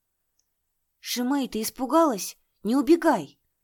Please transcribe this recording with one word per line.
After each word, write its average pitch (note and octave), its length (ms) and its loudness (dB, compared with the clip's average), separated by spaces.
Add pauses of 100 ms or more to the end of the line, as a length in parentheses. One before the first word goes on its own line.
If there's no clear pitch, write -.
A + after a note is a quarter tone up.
(1000)
«Шимэй, B3+ 500 -4
ты A3 120 -6
испугалась? A#3+ 760 -2 (260)
Не A#3 140 0
убегай! C#4 640 2 (240)